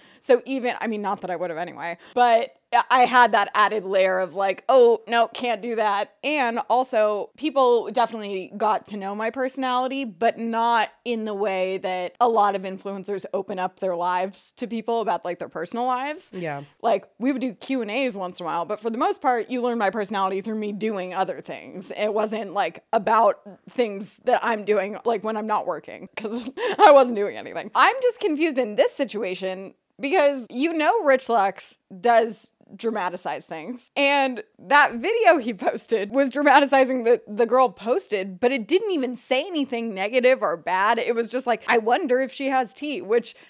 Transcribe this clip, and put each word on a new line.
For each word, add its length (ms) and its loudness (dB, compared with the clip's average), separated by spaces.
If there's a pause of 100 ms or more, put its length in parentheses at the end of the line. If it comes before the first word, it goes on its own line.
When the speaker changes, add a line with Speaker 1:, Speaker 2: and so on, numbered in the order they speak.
(220)
Speaker 1:
So 240 2
even, 340 -4
I 80 -6
mean, 140 -6
not 200 -4
that 80 -8
I 60 -4
would 160 -6
have 80 -8
anyway, 380 -10 (180)
but 400 4 (340)
I 160 6
had 280 6
that 220 2
added 300 2
layer 340 2
of, 160 -4
like, 340 -2
"Oh, 380 6
no, 200 2
can't 340 -4
do 140 -4
that." 380 0 (100)
And 360 0 (100)
also, 680 0
people 540 2
definitely 640 -2
got 300 0
to 100 -10
know 180 -8
my 140 -4
personality, 760 -4
but 340 -2
not 500 0 (160)
in 200 -4
the 80 -4
way 460 -2
that 400 -6
a 100 4
lot 260 4
of 80 -6
influencers 720 -8
open 260 -4
up 200 -4
their 160 -2
lives 640 -4
to 100 -6
people 340 -4
about, 240 -2
like, 140 -6
their 100 -10
personal 360 -6
lives. 480 -4
Speaker 2:
Yeah. 300 -8 (180)
Speaker 1:
Like, 240 0 (140)
we 120 0
would 100 -4
do 120 -4
Q 280 -4
and 100 -6
A's 260 -2
once 220 -8
in 60 -8
a 20 -6
while, 180 -2
but 140 -6
for 100 -6
the 80 -6
most 240 -2
part, 280 0
you 120 -4
learn 160 -2
my 120 0
personality 520 -2
through 180 -6
me 120 -6
doing 420 -6
other 280 -4
things. 560 -14
It 160 -2
wasn't, 400 -4
like, 300 -4 (100)
about 460 4 (300)
things 560 -4
that 180 4
I'm 220 -2
doing, 400 -2
like, 180 -2
when 140 -4
I'm 100 -6
not 200 -2
working, 480 -8
'cause 400 -8
<laughs> 240 -4
I 120 10
wasn't 260 6
doing 200 -2
anything. 380 -10
I'm 260 4
just 180 0
confused 400 -2
in 160 -2
this 180 2
situation 800 -6 (260)
because 500 2
you 240 -2
know 300 2
Rich 260 2
Lux 480 -2 (240)
does 500 2 (240)
dramatize 680 -4
things. 500 -12
And 480 0 (140)
that 380 4
video 420 4
he 160 -4
posted 580 -2
was 200 2
dramatizing 720 6
that 240 4
the 180 0
girl 240 4
posted, 680 -4
but 120 2
it 160 -4
didn't 240 2
even 240 -2
say 300 -2
anything 480 -4
negative 480 2
or 160 0
bad. 400 0
It 160 -2
was 160 -2
just 160 -4
like, 220 -2
"I 100 4
wonder 440 2
if 100 -4
she 160 -6
has 260 0
tea," 280 -8
which 340 -2 (140)